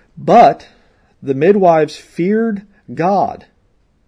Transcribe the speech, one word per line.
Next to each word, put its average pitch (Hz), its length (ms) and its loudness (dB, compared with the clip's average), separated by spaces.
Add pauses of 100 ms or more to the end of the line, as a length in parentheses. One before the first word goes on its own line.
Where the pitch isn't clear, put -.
(160)
"But 156 520 2 (540)
the 139 120 -6
midwives 165 640 0
feared 208 640 -4 (300)
God." 170 540 -4 (600)